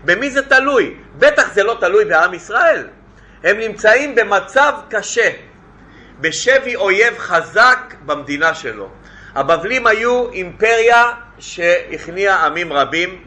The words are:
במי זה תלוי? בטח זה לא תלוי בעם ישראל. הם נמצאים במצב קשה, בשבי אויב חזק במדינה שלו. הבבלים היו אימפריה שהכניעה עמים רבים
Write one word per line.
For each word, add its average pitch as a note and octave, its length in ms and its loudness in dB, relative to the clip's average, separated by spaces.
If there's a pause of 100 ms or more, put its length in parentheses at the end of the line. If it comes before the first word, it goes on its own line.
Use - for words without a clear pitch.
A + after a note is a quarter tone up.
במי A3 240 -2
זה C4+ 120 -2
תלוי? C4 540 2 (240)
בטח C#4+ 340 2
זה G3 100 2
לא A3+ 160 -2
תלוי G3+ 260 2
בעם E3+ 280 2
ישראל. G#3+ 540 0 (560)
הם G3 140 2
נמצאים A3+ 580 0
במצב A3 580 2 (160)
קשה, G#3 400 -2 (920)
בשבי B3 540 -2
אויב G3 420 0
חזק A3 800 0 (100)
במדינה C#3+ 480 -4
שלו. G#2+ 360 -12 (460)
הבבלים E3+ 520 0
היו A#3+ 440 0
אימפריה A3+ 800 2 (280)
שהכניעה F3 1040 -2
עמים D#3 280 -4
רבים D#3+ 540 -2